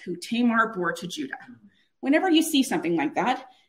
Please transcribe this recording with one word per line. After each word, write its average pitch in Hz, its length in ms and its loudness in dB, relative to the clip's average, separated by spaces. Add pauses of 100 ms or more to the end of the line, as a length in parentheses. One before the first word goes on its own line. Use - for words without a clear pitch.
who 180 120 -8
Tamar 226 560 2
bore 175 180 -2
to 175 160 -8
Judah." - 300 -8 (640)
Whenever 320 300 2
you 320 140 6
see 277 200 2
something 170 320 -2
like 147 200 -2
that, 233 300 -2 (240)